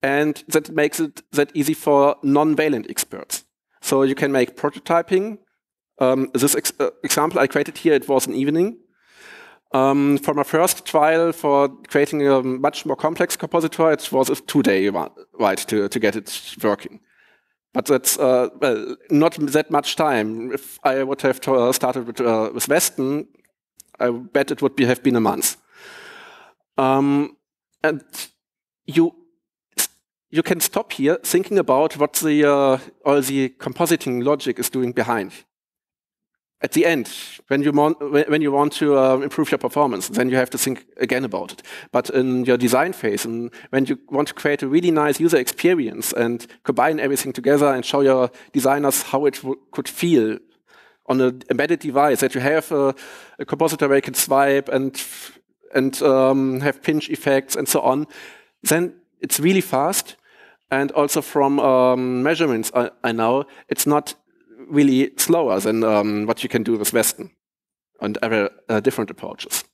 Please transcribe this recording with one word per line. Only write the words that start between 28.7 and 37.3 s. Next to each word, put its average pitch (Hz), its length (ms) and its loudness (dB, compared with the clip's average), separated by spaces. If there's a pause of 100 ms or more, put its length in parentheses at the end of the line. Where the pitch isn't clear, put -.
you, 165 280 2 (1160)
you 160 120 0
can 170 180 -2
stop - 320 -6
here 143 300 0
thinking 196 360 0
about 147 380 2
what 147 180 0
the, 151 300 2
uh, 139 340 4 (280)
all 143 160 4
the 135 280 -2
compositing 139 760 -2
logic 139 340 -2
is 123 100 -4
doing 127 240 -4
behind. 113 400 -2 (1300)
At - 100 -6
the 160 120 2
end, 151 260 0 (380)